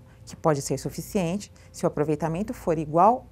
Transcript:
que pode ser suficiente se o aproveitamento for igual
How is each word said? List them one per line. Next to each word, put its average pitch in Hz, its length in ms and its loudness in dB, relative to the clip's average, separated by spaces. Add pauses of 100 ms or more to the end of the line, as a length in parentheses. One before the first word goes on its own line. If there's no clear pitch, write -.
(240)
que - 140 -18
pode 151 240 2
ser 139 160 -2
suficiente 175 760 -4 (220)
se - 120 -4
o - 20 4
aproveitamento 160 680 -2
for 165 240 -2
igual 170 540 4